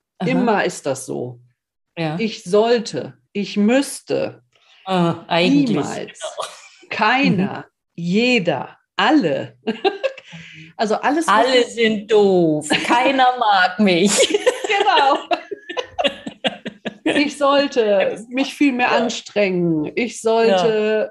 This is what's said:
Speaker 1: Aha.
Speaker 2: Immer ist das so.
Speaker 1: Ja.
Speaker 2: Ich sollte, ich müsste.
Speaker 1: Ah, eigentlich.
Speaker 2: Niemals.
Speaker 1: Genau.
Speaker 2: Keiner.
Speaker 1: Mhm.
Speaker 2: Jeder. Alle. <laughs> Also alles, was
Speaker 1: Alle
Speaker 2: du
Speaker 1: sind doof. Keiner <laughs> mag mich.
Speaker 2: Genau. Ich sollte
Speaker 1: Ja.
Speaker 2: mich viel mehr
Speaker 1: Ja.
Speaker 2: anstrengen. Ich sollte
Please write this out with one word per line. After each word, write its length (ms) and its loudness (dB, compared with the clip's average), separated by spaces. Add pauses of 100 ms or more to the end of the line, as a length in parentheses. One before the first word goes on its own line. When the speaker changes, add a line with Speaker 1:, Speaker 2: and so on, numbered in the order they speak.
(200)
Speaker 1:
Aha. 100 -2
Speaker 2:
Immer 360 2
ist 200 -6
das 200 -4
so. 340 -8 (580)
Speaker 1:
Ja. 220 -4
Speaker 2:
Ich 240 -6
sollte, 760 0 (140)
ich 240 -6
müsste. 880 0 (420)
Speaker 1:
Ah, 420 0
eigentlich. 420 2
Speaker 2:
Niemals. 500 -4
Speaker 1:
Genau. 680 -14
Speaker 2:
Keiner. 720 0
Speaker 1:
Mhm. 40 -14 (320)
Speaker 2:
Jeder. 840 0 (200)
Alle. 640 0
<laughs> 400 -4 (720)
Also 200 -2
alles, 320 -2
was 60 -2
Speaker 1:
Alle 300 4
Speaker 2:
du 60 -10
Speaker 1:
sind 420 -2
doof. 560 2 (180)
Keiner 480 2
<laughs> 60 -6
mag 400 2
mich. 320 4 (560)
Speaker 2:
Genau. 500 2 (1900)
Ich 340 -2
sollte 480 2
Speaker 1:
Ja. 440 0
Speaker 2:
mich 240 -4
viel 200 2
mehr 180 0
Speaker 1:
Ja. 60 2
Speaker 2:
anstrengen. 960 0
Ich 260 -4
sollte 880 2